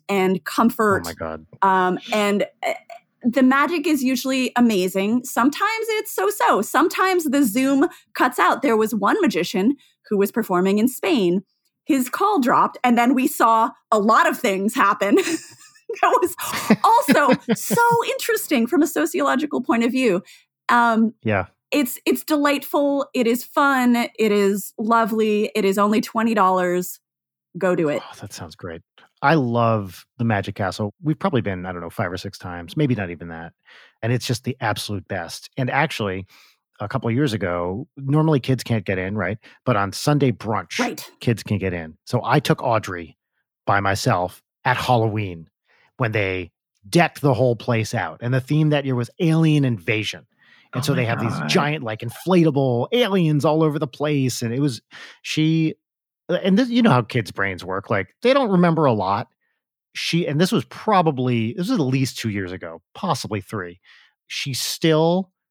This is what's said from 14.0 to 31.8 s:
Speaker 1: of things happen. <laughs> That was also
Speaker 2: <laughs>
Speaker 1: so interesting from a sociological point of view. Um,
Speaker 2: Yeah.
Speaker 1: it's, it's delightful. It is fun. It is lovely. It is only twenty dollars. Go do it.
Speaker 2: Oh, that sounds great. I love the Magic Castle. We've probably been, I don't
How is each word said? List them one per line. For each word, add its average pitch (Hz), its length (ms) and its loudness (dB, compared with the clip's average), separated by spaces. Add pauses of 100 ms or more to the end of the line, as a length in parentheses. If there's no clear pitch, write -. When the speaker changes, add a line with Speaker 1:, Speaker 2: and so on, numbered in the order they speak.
Speaker 1:
of 294 100 -2
things 196 380 0
happen. 214 460 2
<laughs> 349 40 -2 (760)
That 370 180 4
was - 160 -2 (480)
also 311 480 4 (140)
Speaker 2:
<laughs> 226 80 0
Speaker 1:
so - 280 0 (300)
interesting 427 540 -2
from 285 160 2
a 339 40 4
sociological 277 760 -2
point 233 220 0
of 240 60 2
view. 226 320 0 (460)
Um, 226 540 2
Speaker 2:
Yeah. 110 240 0 (240)
Speaker 1:
it's, 277 340 -2
it's 302 200 0
delightful. 285 880 0
It 247 120 2
is 240 160 0
fun. 254 540 2 (220)
It 214 120 2
is 202 480 0
lovely. 220 760 0
It 214 100 -2
is 196 140 2
only 208 240 2
twenty 226 320 -2
dollars. 185 680 0 (560)
Go 180 180 0
do 165 140 0
it. 143 160 -2
Speaker 2:
Oh, - 160 -20
that 110 140 -14
sounds 82 200 -14
great. 85 280 -14 (400)
I 143 120 4
love 117 680 0 (140)
the 120 60 -2
Magic 101 320 -2
Castle. 101 360 -4 (100)
We've 156 160 -2
probably 160 220 0
been, 92 240 -6
I 92 80 -8
don't 87 80 -8